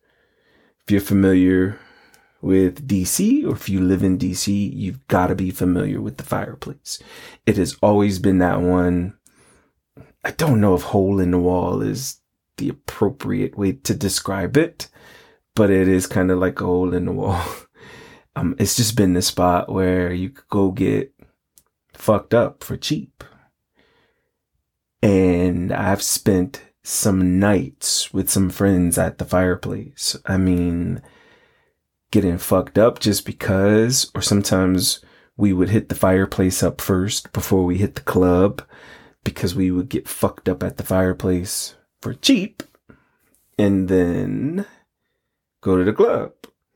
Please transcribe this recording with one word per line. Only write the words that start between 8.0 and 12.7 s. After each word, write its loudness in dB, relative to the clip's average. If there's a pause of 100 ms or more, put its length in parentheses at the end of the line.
been 2
that 2
one. 0 (1040)
I -4
don't 2
know 6
if -2
hole 2
in 2
the 2
wall 0
is -6 (340)
the -4
appropriate -4